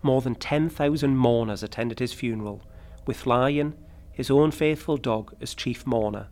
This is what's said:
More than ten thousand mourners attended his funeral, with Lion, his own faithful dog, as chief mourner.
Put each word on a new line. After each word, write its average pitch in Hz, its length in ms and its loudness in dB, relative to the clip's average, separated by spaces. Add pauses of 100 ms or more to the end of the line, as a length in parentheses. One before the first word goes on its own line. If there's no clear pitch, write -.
More 131 200 4
than 127 140 -2
ten 156 340 0
thousand 147 480 2
mourners 117 460 2
attended 113 360 -6
his 123 140 -4
funeral, 107 480 -6 (440)
with - 200 -6
Lion, 143 500 2 (360)
his - 180 -6
own 147 220 6
faithful 151 460 0
dog, 110 440 -4
as - 140 -10
chief - 300 -6
mourner. 107 460 -2